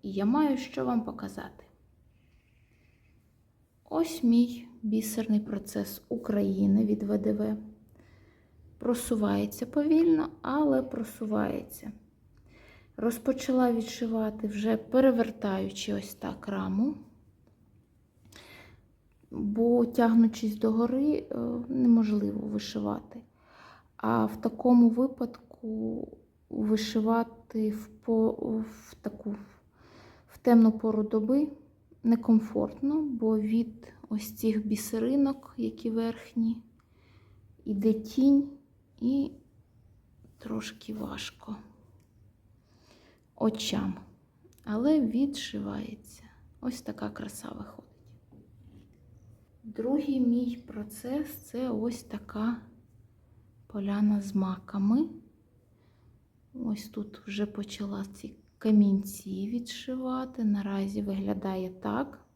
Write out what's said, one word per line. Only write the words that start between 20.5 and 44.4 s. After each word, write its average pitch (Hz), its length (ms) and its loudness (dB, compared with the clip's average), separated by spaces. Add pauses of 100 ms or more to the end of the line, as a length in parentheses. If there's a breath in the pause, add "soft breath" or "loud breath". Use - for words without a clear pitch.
догори, 240 760 2
е, 240 60 -6 (300)
неможливо 214 800 4
вишивати. 208 720 -4 (760 loud breath)
А 220 280 2
в 214 160 -6
такому 240 480 6
випадку 226 1200 -4 (420)
вишивати 220 1200 0
в 214 160 -8
по-, 220 840 0
в - 240 -20
таку 208 400 -8 (1080 loud breath)
темну 226 300 8
пору 220 320 0
доби 226 440 2 (560)
некомфортно, 233 1000 2
бо 226 380 0
від 220 540 -2 (160)
ось 214 240 -6
цих 214 320 0
бісеринок, 262 920 0
які 226 320 -4
верхні, 226 680 -2 (1080 soft breath)
іде 214 280 2
тінь 277 560 4 (520)
і 277 300 0 (1080)
трошки - 560 -10
важко - 640 -10 (1800 soft breath)
очам. 196 600 -2 (680)